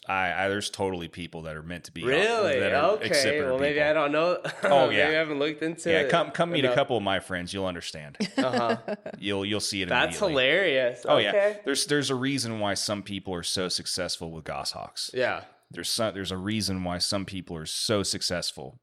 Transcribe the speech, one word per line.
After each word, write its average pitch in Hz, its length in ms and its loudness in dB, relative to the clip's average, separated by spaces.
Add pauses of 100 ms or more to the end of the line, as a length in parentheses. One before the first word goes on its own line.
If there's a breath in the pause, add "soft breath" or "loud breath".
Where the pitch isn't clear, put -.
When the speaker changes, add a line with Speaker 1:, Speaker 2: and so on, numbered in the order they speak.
Speaker 1:
I, 92 380 0
I, - 20 2
there's 101 220 -2
totally 90 400 -4
people 82 340 -10
that 78 140 -8
are 78 40 -10
meant 85 220 -10
to - 80 -18
be 85 120 -10
out, 117 40 -2
Speaker 2:
Really? 180 540 2
Speaker 1:
that 101 120 2
are 156 180 4
Speaker 2:
Okay. 214 180 0
Speaker 1:
accipiter 143 400 2
Speaker 2:
Well, 131 100 2
maybe 143 160 2
Speaker 1:
people. 151 140 4
Speaker 2:
I 151 40 4
don't 147 200 2
know. 165 260 2 (120)
<laughs> - 120 -8
Speaker 1:
Oh, 143 240 8
Speaker 2:
Maybe 110 120 2
Speaker 1:
yeah. 190 100 6
Speaker 2:
I - 20 2
haven't 156 260 2
looked 151 240 0
into 165 300 -2
Speaker 1:
Yeah, 185 80 6
Speaker 2:
it 190 100 2
Speaker 1:
come, 151 220 4
come 175 200 0
meet 151 120 2
a 127 40 6
Speaker 2:
enough. 123 80 4
Speaker 1:
couple 135 220 4
of 101 60 0
my 95 160 2
friends. 90 340 -4
You'll 98 140 -2
understand. 78 500 -8 (200)
Speaker 2:
Uh-huh. 240 400 2 (240)
Speaker 1:
<laughs> - 180 -14
You'll, 98 260 -2
you'll 104 140 0
see 98 220 -2
it 90 80 -2
Speaker 2:
That's 156 320 2
Speaker 1:
immediately. 151 240 4
Speaker 2:
hilarious. 135 600 2
Speaker 1:
Oh, 147 100 6
yeah. 104 120 4
Speaker 2:
Okay. 104 360 2
Speaker 1:
There's, 135 220 0
there's 143 220 0
a 135 60 0
reason 120 460 -2
why 101 120 2
some 101 300 -2
people 95 300 -6
are 85 100 -4
so 92 240 -2
successful 85 640 -4
with 80 140 -12
goshawks. - 680 -8
Speaker 2:
Yeah. 107 280 0 (300)
Speaker 1:
There's - 180 -6
some, 110 240 0
there's 92 180 -6
a 92 60 -4
reason 95 480 -2
why 90 140 -4
some 98 260 -2
people 87 320 -8
are 78 80 -8
so 101 360 0
successful 85 800 -4